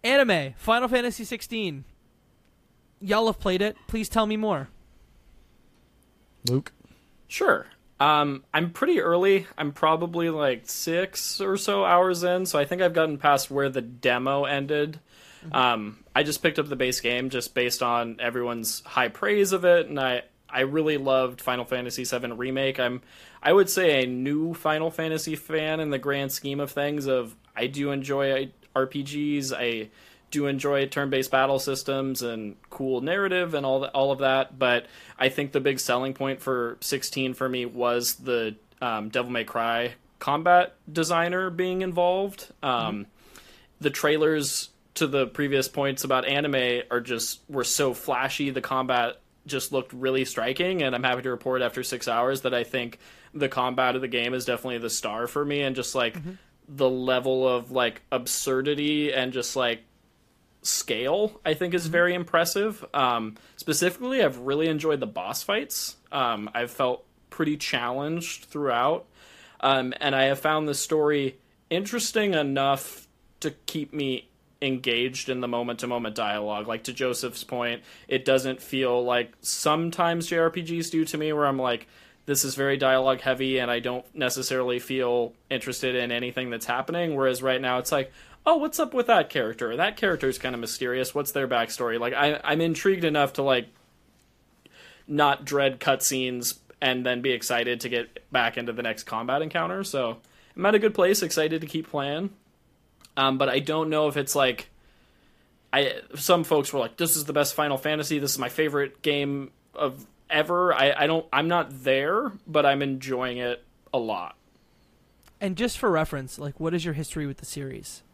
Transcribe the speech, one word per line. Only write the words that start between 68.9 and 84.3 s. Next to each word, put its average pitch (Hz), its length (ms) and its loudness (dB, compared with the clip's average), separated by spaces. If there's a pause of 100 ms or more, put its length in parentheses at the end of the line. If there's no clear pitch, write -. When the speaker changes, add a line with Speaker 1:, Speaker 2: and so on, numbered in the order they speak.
Speaker 3:
Um, 131 400 2
and 139 140 0
I 135 100 4
have 135 140 2
found 156 300 0
the 143 60 0
story 147 600 0 (340)
interesting 202 640 0
enough 139 720 0 (320)
to 156 100 -2 (160)
keep 151 260 -6
me 135 360 -4 (320)
engaged 131 680 0
in 127 120 -2
the 123 80 -4
moment-to-moment 120 640 -4
dialogue. 104 540 -4
Like, 113 160 -6
to 127 80 -8
Joseph's 123 500 -4
point, 120 400 -4 (240)
it 131 180 0
doesn't 131 380 2
feel 123 420 0
like, 120 360 0
sometimes 170 880 0
J 170 100 0
R 165 120 4
P 175 120 -6
Gs 170 280 -4
do 160 160 0
to 156 120 -6
me, 151 140 -2
where 147 140 2
I'm 135 120 2
like, 123 300 -2 (380)
"This 139 180 0
is 131 100 -4
very 139 220 0
dialogue 131 440 4
heavy, 131 380 0
and 123 100 0
I 120 120 0
don't 123 240 -4 (100)
necessarily 127 640 -2